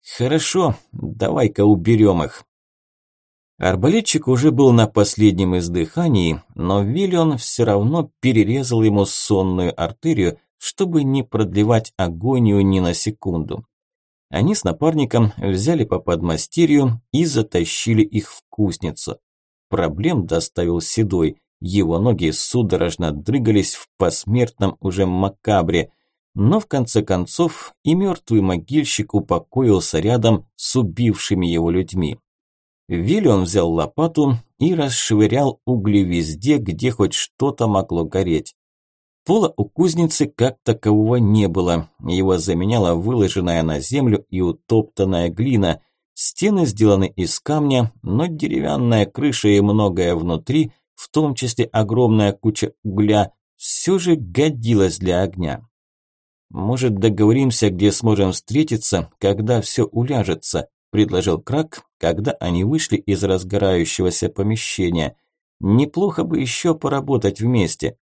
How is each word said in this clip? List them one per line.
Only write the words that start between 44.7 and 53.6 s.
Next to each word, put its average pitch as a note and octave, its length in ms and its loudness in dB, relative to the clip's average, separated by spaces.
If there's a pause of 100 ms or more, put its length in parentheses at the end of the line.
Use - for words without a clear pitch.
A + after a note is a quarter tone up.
глина. G2 520 0 (320)
Стены G3 520 0
сделаны G2+ 500 2
из F2 240 -4
камня, C#3 600 0
но C#3 240 -2
деревянная C#3+ 800 0
крыша B2+ 440 -2
и G2+ 120 4
многое G2 540 0
внутри, G2 560 -2 (280)
в - 80 -12
том D3+ 260 0
числе A#2+ 300 -4
огромная G#2+ 680 2
куча - 400 -4 (100)
угля, G#2 480 0 (240)
все - 440 -2